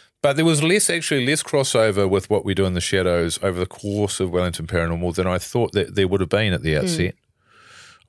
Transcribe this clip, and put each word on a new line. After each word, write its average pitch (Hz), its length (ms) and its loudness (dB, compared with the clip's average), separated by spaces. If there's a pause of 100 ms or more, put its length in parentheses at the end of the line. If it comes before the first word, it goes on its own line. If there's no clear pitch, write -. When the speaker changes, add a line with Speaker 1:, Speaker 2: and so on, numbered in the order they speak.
(220)
Speaker 1:
but 139 140 2
there 160 80 2
was 156 180 4
less, 175 260 2
actually 156 380 0
less 151 160 0
crossover 110 680 2
with 95 220 0
What 104 140 0
We 98 100 -2
Do 98 100 2
in 92 100 0
the 87 60 -2
Shadows 87 640 0
over 92 160 -2
the 90 80 -2
course 101 540 -4
of 92 100 -2
Wellington 90 360 -2
Paranormal 85 500 -2
than 92 100 0
I 90 120 0
thought 117 340 -4
that 98 240 -2
there 98 120 4
would 95 120 0
have 90 100 -2
been 104 220 2
at 85 100 -2
the 78 120 0
Speaker 2:
Mm. 73 80 0
Speaker 1:
outset. 92 320 -2 (920)